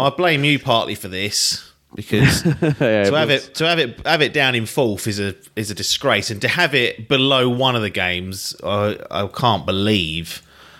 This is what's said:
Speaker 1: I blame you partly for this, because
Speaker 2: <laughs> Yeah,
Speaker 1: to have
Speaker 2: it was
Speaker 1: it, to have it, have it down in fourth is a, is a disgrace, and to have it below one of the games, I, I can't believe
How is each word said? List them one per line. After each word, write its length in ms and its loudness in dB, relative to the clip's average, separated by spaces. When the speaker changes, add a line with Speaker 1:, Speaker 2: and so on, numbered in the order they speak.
Speaker 1:
I 40 2
blame 340 0
you 140 2
partly 360 0
for 140 -10
this, 600 -4
because 500 2
Speaker 2:
<laughs> 180 0
Yeah, 240 4
Speaker 1:
to 100 4
have 160 2
Speaker 2:
it 40 4
was 140 -2
Speaker 1:
it, 80 -20
to 100 0
have 120 2
it, 280 -4
have 160 2
it 100 2
down 220 2
in 120 -2
fourth 400 0
is 140 -2
a, 140 -4
is 140 -4
a 40 -8
disgrace, 560 0
and 120 -6
to 60 0
have 260 2
it 340 0
below 400 2
one 280 2
of 60 0
the 80 -2
games, 720 -4
I, 360 -2
I 160 -2
can't 400 0
believe 760 -2